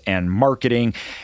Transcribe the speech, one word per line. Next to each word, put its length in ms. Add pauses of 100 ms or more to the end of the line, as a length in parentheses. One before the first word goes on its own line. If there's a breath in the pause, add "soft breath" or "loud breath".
and 240
marketing. 640 (300 loud breath)